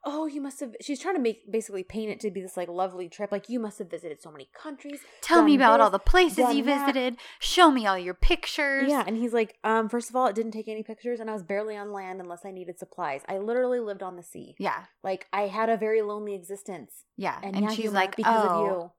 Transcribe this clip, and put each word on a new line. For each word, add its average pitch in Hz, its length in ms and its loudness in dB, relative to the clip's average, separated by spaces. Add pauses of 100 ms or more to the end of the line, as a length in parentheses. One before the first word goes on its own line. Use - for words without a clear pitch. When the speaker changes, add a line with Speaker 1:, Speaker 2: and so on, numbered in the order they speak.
Speaker 1:
"Oh, 302 220 -4
you 285 160 -6
must 269 180 -10
have," 240 220 -10
she's 277 180 -6
trying 381 140 -4
to 339 60 0
make, 220 300 -4
basically 202 320 -4
paint 214 280 -6
it - 100 -8
to 214 100 -4
be 185 120 -8
this, 185 120 -14
like, 175 140 -6
lovely 180 400 -4
trip. 202 240 -8
Like, 202 160 -8
"You 247 100 -4
must 214 200 -8
have 185 120 -10
visited 160 300 -12
so 165 100 -20
many 143 240 -20
countries, 285 460 -16 (220)
Speaker 2:
"Tell 330 200 8
me 302 140 8
Speaker 1:
done 262 100 6
Speaker 2:
about - 140 8
all 214 100 8
Speaker 1:
this, 190 100 0
Speaker 2:
the - 100 4
places 359 260 6
Speaker 1:
done 247 200 4
Speaker 2:
you 247 80 0
Speaker 1:
that." 277 220 2
Speaker 2:
visited. 254 300 0 (220)
Show 339 320 6
me 247 160 0
all 190 120 2
your 180 160 -6
pictures." 277 760 2
Speaker 1:
Yeah, 262 160 2
and 220 100 -4
he's 226 160 -2
like, 226 320 0
"Um, 220 240 2
first 240 220 -4
of 233 60 -4
all, 254 100 4
it 202 80 2
didn't 226 180 -4
take 220 160 -10
any 220 140 -8
pictures, 226 360 -8
and 220 120 -8
I - 20 -6
was 214 100 -6
barely 208 340 -4
on 208 160 -12
land 190 280 -10
unless 175 240 -14
I 196 60 -12
needed 180 280 -14
supplies. 151 480 -8
I 190 120 -4
literally 247 420 -2
lived 202 220 -8
on 180 140 -10
the 175 60 -16
sea. - 360 -20
Speaker 2:
Yeah. - 260 -6 (180)
Speaker 1:
Like, 190 300 -6
I 202 160 -2
had 220 220 -2
a 226 80 2
very 220 240 0
lonely 208 320 -6
existence. 180 680 -14 (120)
Speaker 2:
Yeah. 190 260 -6
Speaker 1:
And 196 140 -6
Speaker 2:
And 202 80 0
Speaker 1:
yeah, 214 60 -2
Speaker 2:
she's 220 140 -4
Speaker 1:
you're 208 100 -2
Speaker 2:
like, 190 160 2
Speaker 1:
mad - 60 -10
because 226 300 2
Speaker 2:
"Oh." 185 40 2
Speaker 1:
of 170 160 2
you." 180 320 -4